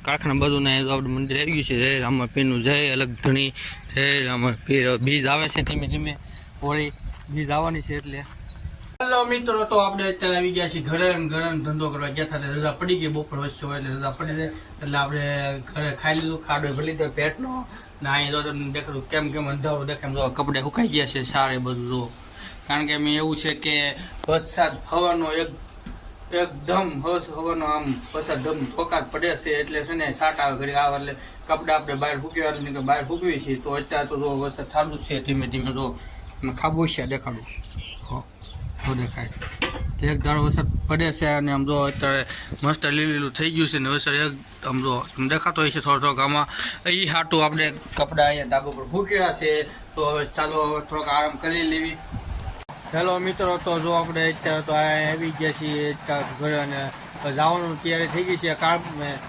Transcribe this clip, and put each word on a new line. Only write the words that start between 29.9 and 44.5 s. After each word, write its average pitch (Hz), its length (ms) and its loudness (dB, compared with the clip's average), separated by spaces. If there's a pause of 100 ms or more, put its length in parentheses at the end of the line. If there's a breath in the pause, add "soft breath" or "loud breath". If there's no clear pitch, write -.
ને 151 200 0
સાટ 156 260 2
આવે 139 180 2
ઘડીક 139 180 -2
આવે 143 200 4
એટલે 139 200 -4 (320 loud breath)
કપડાં 156 280 2
આપણે 147 200 0
બહાર 143 260 0
સૂકવ્યા 160 280 -2
એટલે 147 120 -4
નીકળે 139 220 -4
બહાર 131 240 2
સૂકવીએ 165 320 0
છીએ. 139 160 -2
તો 131 140 -6
અત્યારે 143 380 0
તો 147 100 -4
જો 139 220 0
વરસાદ 139 260 -4
ચાલુ 151 320 0
જ 139 60 -8
છે 135 200 -4
ધીમે 135 240 0
ધીમે 127 240 -2
જો. 135 140 -2 (580 loud breath)
અને 131 100 -2
ખાબોચિયા 160 540 0
દેખાડું. 123 380 -6 (640)
હો, 127 120 -6 (640)
હો 131 60 2
દેખાય. 123 360 -2 (760)
એક 147 200 2
ધારો 151 200 2
વરસાદ - 240 2 (200)
પડે 160 240 2
છે 156 140 0
અને 147 260 2
આમ 139 140 2
જો 147 180 2
અત્યારે 135 420 2 (380 loud breath)
મસ્ત 151 220 2
લીલું 151 280 2
લીલું 143 200 -2
થઈ 160 180 0
ગયું 160 160 4
છે 151 120 2
ને 135 100 0
વરસાદ 143 240 2
એક 147 200 2 (340)